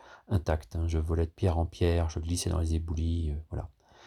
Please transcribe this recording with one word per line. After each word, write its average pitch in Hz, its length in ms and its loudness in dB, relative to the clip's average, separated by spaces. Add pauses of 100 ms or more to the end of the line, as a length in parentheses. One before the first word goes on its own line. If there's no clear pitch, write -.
(300)
intacte, 82 480 0
hein. 82 100 0
Je 82 100 2
volais 82 280 2
de 80 60 -10
pierre 87 260 2
en 85 80 2
pierre, 85 440 2
je - 100 -6
glissais 87 300 -2
dans 82 100 0
les 82 160 2
éboulis, 82 560 -2
euh, 73 40 -4 (140)
voilà. - 200 -6 (380)